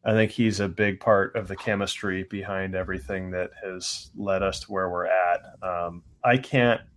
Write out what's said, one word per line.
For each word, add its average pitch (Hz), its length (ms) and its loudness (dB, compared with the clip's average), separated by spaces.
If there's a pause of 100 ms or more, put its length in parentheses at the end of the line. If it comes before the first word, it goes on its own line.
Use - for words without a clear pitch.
I 113 80 4
think 110 180 4
he's 110 280 2
a 101 100 2
big 101 300 0
part 98 360 4
of 107 120 -4
the 95 100 -8
chemistry 98 680 -2
behind 95 520 -6
everything 92 560 -6
that 90 200 -4 (120)
has 92 520 -8
led 98 260 0
us 95 200 -2
to - 100 -12
where 95 180 0
we're 87 180 -2
at. 90 340 2 (200)
Um, 87 420 -6 (200)
I 127 140 6
can't 120 440 2 (160)